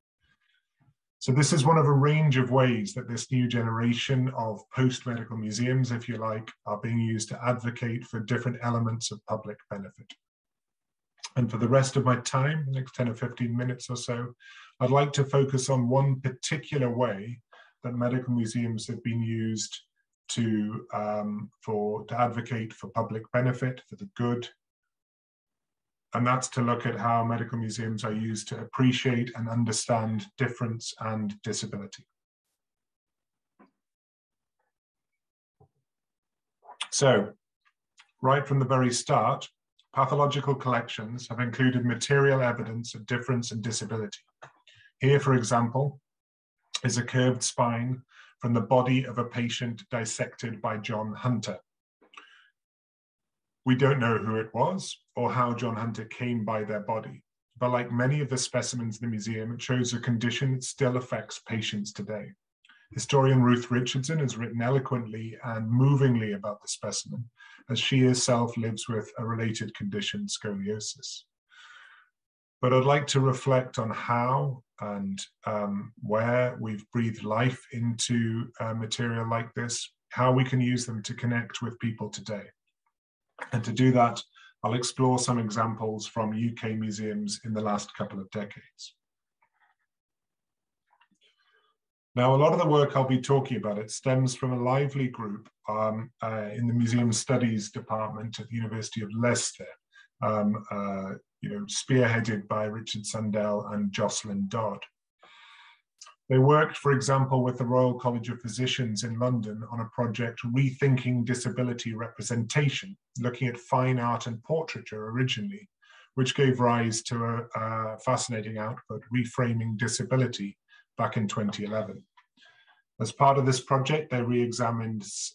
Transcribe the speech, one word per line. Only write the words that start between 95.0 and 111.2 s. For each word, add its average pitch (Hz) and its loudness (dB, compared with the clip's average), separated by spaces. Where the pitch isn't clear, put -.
group, 110 -8
um, 110 -2
uh, 110 -4
in 120 -2
the 120 2
Museum 120 4
Studies 113 0
Department 107 -6
at 107 -12
the 117 -8
University 113 -6
of 101 -8
Leicester, - 0
um, 107 0
uh, 98 -6
you 101 -8
know, 104 -8
spearheaded 113 2
by 107 -2
Richard 107 -8
Sundell 104 -2
and 104 -2
Jocelyn 101 -2
Dodd. 107 -4
They 131 6
worked, 151 6
for 143 2
example, 131 2
with 123 0
the 127 -2
Royal 127 4
College 120 -4
of 117 -8
Physicians 117 -4
in 113 -4
London 113 -2
on 117 -6
a 127 -6
project 117 -2
rethinking 127 2